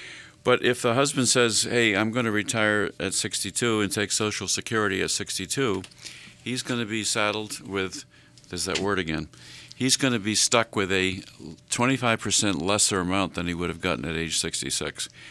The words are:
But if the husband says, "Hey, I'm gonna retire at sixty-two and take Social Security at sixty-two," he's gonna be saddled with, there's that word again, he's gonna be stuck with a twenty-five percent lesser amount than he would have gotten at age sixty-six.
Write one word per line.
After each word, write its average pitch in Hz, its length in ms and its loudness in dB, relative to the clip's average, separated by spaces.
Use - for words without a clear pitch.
But - 200 6
if 120 180 4
the 117 120 4
husband 135 340 2
says, 117 360 4
"Hey, 110 320 4
I'm 110 160 2
gonna 117 200 0
retire 107 580 2
at 98 140 -2
sixty-two 107 640 0
and 98 120 2
take 101 200 -2
Social 104 360 -2
Security 101 540 0
at 82 80 0
sixty-two," 98 720 -2
he's 123 180 -4
gonna 120 240 -2
be 107 180 -4
saddled 104 640 -2
with, 95 360 -4
there's 87 160 -6
that 90 140 -2
word 95 200 0
again, 78 300 -2
he's 127 200 2
gonna 123 220 2
be 104 160 -2
stuck - 400 2
with 98 160 2
a 92 320 0
twenty-five 120 520 2
percent 98 420 0
lesser 101 380 2
amount 92 340 0
than 87 120 -4
he 87 80 -2
would 85 140 -4
have 82 120 -6
gotten 76 240 -2
at 80 120 -4
age 82 220 -2
sixty-six. - 680 -4